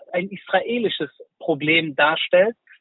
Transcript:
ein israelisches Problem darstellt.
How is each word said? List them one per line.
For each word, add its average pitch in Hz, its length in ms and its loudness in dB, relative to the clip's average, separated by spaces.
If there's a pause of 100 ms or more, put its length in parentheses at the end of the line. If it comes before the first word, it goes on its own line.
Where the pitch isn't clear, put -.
(140)
ein 185 160 -4
israelisches 190 840 -4 (260)
Problem 156 580 0
darstellt. 180 600 2 (260)